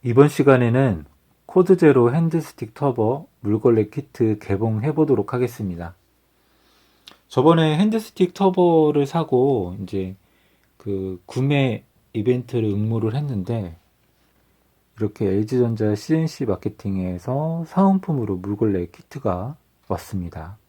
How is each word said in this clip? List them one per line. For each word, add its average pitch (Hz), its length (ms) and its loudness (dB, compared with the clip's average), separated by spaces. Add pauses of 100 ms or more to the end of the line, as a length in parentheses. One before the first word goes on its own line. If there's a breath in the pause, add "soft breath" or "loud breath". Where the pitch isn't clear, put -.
이번 127 220 6
시간에는 123 760 2 (400)
코드 185 320 4
제로 135 360 4
핸드스틱 160 600 -4
터버 127 520 -2 (140)
물걸레 110 480 2
키트 110 500 -4
개봉해 110 540 -4
보도록 139 400 0
하겠습니다. 98 640 -6 (1300 soft breath)
저번에 156 500 2
핸드스틱 214 560 0
터버를 165 720 2
사고 131 760 0
이제 95 340 -6 (600)
그 95 480 -8
구매 135 640 -2 (260)
이벤트를 120 560 -2
응모를 110 460 -2
했는데 110 640 -6 (1200)
이렇게 107 260 -4
엘지 107 340 -2
전자 110 360 0
씨엔씨 160 500 -4
마케팅에서 104 1200 -6
사은품으로 165 720 0
물걸레 98 520 -2
키트가 104 680 -8 (320)
왔습니다. 90 680 -10 (100)